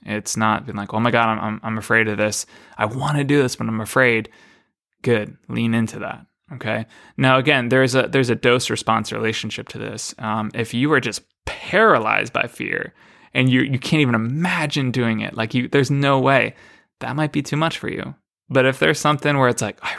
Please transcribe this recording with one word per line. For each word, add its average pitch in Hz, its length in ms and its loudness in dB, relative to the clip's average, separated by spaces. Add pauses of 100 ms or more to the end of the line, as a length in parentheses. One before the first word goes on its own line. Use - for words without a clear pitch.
It's 104 320 -6
not 110 300 0
being 104 100 -10
like, 101 180 -8
"Oh 110 60 0
my 117 120 2
God, 117 180 4
I'm, 110 100 -2
I'm, 107 240 -6
I'm 110 140 -6
afraid 110 320 2
of 104 80 -4
this. 107 280 0 (320)
I 107 80 0
wanna 139 380 -2
do 143 180 4
this, 127 140 0
but 113 120 -6
I'm 110 120 -4
afraid." 117 500 0 (760)
Good. 110 340 0 (100)
Lean 117 260 -2
into 113 260 -2
that. - 260 -10 (260)
Okay. 113 340 -6 (300)
Now, 131 220 4
again, 131 320 2
there's 127 260 4
a, 123 140 2
there's 135 200 2
a 113 60 0
dose 123 340 2
response 110 440 -2
relationship 110 560 -6
to - 80 -14
this. 110 400 -10
Um, 110 360 -4
if 113 200 -6
you 135 180 0
are 143 80 4
just 117 220 -4 (240)
paralyzed 131 880 2
by - 140 -2
fear - 460 -8 (400)
and 131 160 2
you, 127 120 4
you 131 180 -2
can't 156 220 2
even 123 140 4
imagine 147 760 -2
doing 113 300 0
it, 104 140 -8
like, 110 180 -4
you, 127 160 0
there's 139 220 2
no 139 280 2
way, 127 360 2 (440)
that 127 160 -8
might 151 160 -2
be 147 100 -2
too 143 160 -4
much 160 200 -2
for - 120 -8
you. - 260 -8 (340)
But 131 160 4
if 131 140 0
there's 156 200 2
something 147 380 0
where 127 120 4
it's 117 120 -2
like, 104 200 -6
"I - 180 -8